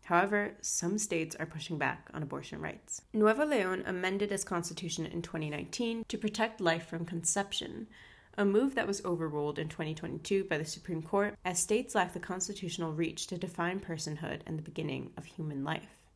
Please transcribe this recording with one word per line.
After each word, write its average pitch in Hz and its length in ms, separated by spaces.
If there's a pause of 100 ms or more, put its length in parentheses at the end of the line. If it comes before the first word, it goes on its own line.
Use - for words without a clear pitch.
However, 202 560
some 185 360
states 160 380
are 160 100
pushing 160 320
back 135 340
on 151 120
abortion - 360
rights. - 420 (100)
Nuevo 220 340
León 190 400
amended 190 460
its 190 100
constitution 170 640
in 170 160
twenty 156 260
nineteen 220 600
to 247 100
protect 220 420
life 165 260
from 170 180
conception, 196 800 (520)
a 202 80
move 240 280
that 226 120
was 196 180
overruled 151 540
in 156 100
twenty 156 260
twenty-two 156 500
by 165 120
the 151 80
Supreme 160 380
Court, 202 420
as 180 160
states 240 340
lack 180 200
the 185 40
constitutional 175 760
reach 160 340
to 185 100
define 175 420
personhood 160 680
and 156 120
the 156 40
beginning 147 560
of - 80
human 147 360
life. - 360 (180)